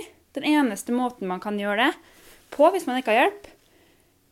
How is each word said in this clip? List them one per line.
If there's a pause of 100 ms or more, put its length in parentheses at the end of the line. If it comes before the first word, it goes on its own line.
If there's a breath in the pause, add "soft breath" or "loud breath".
(320)
den
eneste
måten
man
kan
gjøre
det (600 loud breath)
på
hvis
man
ikke
har
hjelp, (880 soft breath)